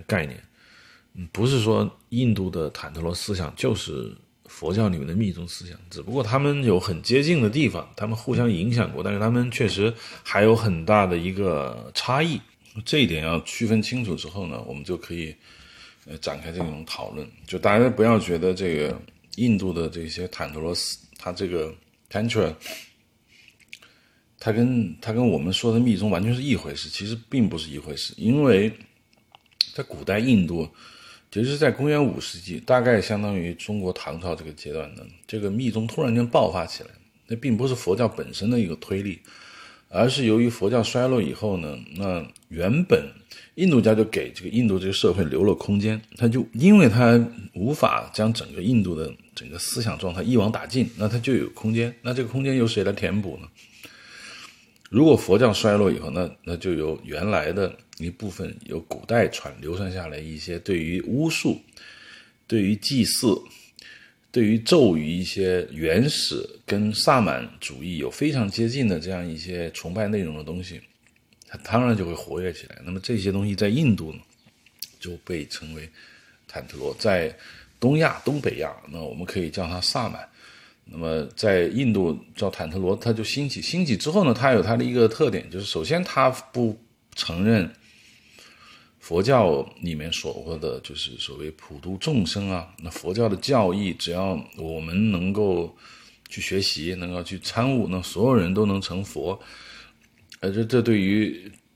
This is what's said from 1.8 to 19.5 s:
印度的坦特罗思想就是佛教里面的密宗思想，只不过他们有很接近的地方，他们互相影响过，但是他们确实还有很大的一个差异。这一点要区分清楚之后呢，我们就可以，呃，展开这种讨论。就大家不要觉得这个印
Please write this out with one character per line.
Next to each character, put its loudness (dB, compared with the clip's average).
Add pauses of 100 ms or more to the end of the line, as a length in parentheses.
印 2
度 -2
的 -4
坦 -12
特 -10
罗 -2
思 -6
想 -4
就 0
是 -8 (300)
佛 -6
教 2
里 -2
面 -6
的 -6
密 0
宗 -10
思 -14
想， -18 (120)
只 -14
不 -10
过 -2
他 0
们 0
有 6
很 -4
接 4
近 2
的 4
地 2
方， -6
他 -6
们 -4
互 -2
相 2
影 0
响 0
过， -6
但 -4
是 -2
他 2
们 2
确 0
实 0 (300)
还 2
有 8
很 0
大 6
的 0
一 -2
个 -4
差 0
异。 -2 (440)
这 0
一 6
点 -4
要 0
区 -6
分 4
清 -4
楚 -4
之 -8
后 -8
呢， -10
我 -10
们 -12
就 -4
可 -12
以， -8 (720)
呃， -16
展 -8
开 -12
这 -10
种 -8
讨 -10
论。 -12 (200)
就 -6
大 4
家 6
不 4
要 6
觉 0
得 2
这 -2
个 -2 (360)
印 4